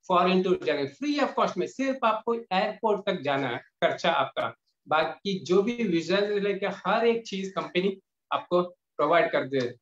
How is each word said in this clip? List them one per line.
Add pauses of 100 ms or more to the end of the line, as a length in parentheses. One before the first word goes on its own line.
foreign
tour
जाने
free
of
cost
में,
सिर्फ
आपको
airport
तक
जाना
है
खर्चा
आपका, (340)
बाकी
जो
भी
वीजा
से
लेके
हर
एक
चीज
company (320)
आपको
प्रोवाइड
कर
दे।